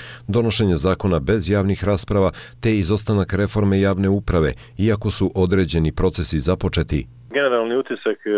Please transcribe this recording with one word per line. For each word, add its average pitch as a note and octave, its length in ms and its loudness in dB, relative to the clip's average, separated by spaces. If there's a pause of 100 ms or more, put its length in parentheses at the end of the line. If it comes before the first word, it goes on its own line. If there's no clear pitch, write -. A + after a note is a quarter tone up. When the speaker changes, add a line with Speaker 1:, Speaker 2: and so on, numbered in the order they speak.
(280)
Speaker 1:
donošenje G#2+ 480 2
zakona F2 440 0
bez E2+ 300 -2
javnih G2 340 0
rasprava G2 480 0 (280)
te A2 180 0
izostanak G2+ 560 0
reforme G2 460 2
javne G2 300 2
uprave, F2 440 0 (240)
iako G#2 340 0
su F#2+ 240 0
određeni F2 560 2
procesi E2+ 480 0
započeti. D#2 680 -2 (260)
Speaker 2:
Generalni A#2+ 420 0
utisak, A#2+ 500 -2
e, G#2+ 120 -2